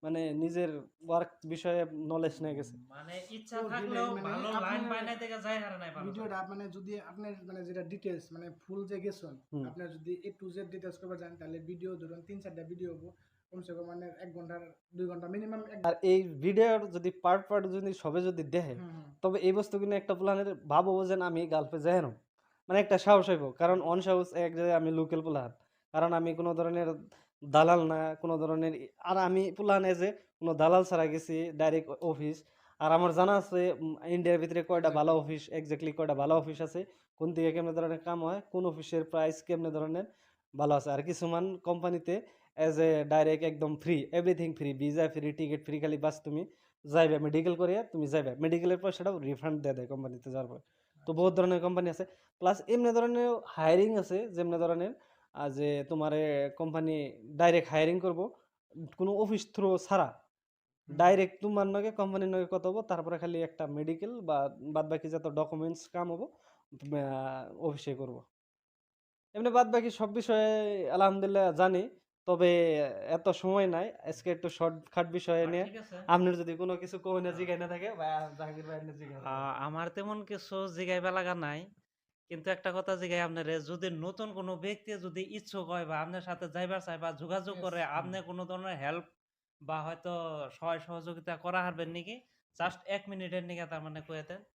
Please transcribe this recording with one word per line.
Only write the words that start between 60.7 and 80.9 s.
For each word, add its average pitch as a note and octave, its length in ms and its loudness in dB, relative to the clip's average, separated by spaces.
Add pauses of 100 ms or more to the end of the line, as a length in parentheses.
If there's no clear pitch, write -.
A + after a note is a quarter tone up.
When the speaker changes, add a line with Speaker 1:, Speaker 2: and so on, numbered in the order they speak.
Speaker 1:
ডাইরেক্ট F#3 440 6
তোমার G#3 260 0
নগে G3+ 240 0
কোম্পানির G3 380 -2
নগে F#3 220 0
কথা F3+ 180 0
হবো, G#3 120 -2
তারপরে E3+ 360 -4
খালি E3+ 240 -4
একটা D#3+ 260 -6
মেডিকেল D#3+ 520 -4
বা D#3+ 180 0 (380)
বাদ D#3 140 2
বাকি D#3+ 200 -2
যত D#3+ 180 -4
ডকুমেন্টস D#3 540 -4 (120)
কাম F3 200 -4
হবো, F3 120 -8
আহ, C3+ 1400 -6
অফিসে C#3+ 280 -4
করবো। B2 240 -10 (1160)
এমনি A3+ 140 2
বাদ A#3+ 220 6
বাকি A#3 180 2
সব G#3+ 240 -4
বিষয়ে A3 360 2 (400)
আলহামদুলিল্লাহ G3 640 4
জানি, F#3 320 4 (420)
তবে F3 240 6 (680)
এত E3+ 120 2
সময় F#3+ 380 2
নাই, F3 200 0 (220)
আজকে E3 220 -4
একটু E3+ 180 -2
শর্টকাট E3 640 -2
বিষয়ে E3+ 320 2
Speaker 2:
আর E3 60 0
Speaker 1:
নিয়ে। F3 140 0
Speaker 2:
ঠিক G#3 120 -8
আছে। G#3+ 200 -16 (120)
Speaker 1:
আপনার F3+ 280 6
যদি E3+ 260 -4
কোনো F#3 160 -2
কিছু F3+ 220 -10
কই F#3 140 -4
না F#3 80 2
Speaker 2:
হ্যাঁ। F3+ 120 -2
Speaker 1:
জিগাই F3 240 -2
না F3 100 -6
থাকে, F3 240 -6
বা E3 180 -4 (280)
জাহাঙ্গীর D#3 300 -10
ভাই D#3 200 -8
না D3+ 60 -14
জিগাই C#3+ 200 -16
না C#3 60 -14
থাকে। C3+ 100 -10
Speaker 2:
আহ, C3+ 240 -4 (140)
আমার D#3+ 220 -6
তেমন G#3 340 -8
কিছু G3 320 -10 (200)
জিগাইবা F3+ 360 -2